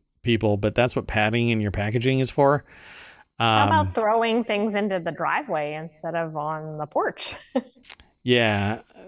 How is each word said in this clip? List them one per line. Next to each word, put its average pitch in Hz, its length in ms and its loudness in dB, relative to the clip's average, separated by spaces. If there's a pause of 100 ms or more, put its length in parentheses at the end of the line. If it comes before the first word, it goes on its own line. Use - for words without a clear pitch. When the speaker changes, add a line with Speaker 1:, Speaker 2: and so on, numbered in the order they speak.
(220)
Speaker 1:
people, 107 340 2
but 104 200 -2
that's 123 200 2
what 110 120 -2
padding 113 420 2
in 113 100 2
your 104 120 0
packaging 117 480 0
is 131 120 0
for. 143 320 2 (760)
Speaker 2:
How 110 280 4
about 202 220 4
Speaker 1:
Um, 95 60 -4
Speaker 2:
throwing 226 520 0
things 208 280 -2
into 202 280 -2
the 165 100 -4
driveway 151 640 -4
instead 165 420 -10
of 160 220 -4
on 156 400 -6
the 151 80 -6
porch? - 500 -6 (180)
<laughs> 254 100 -2 (600)
Speaker 1:
Yeah, 110 540 2 (280)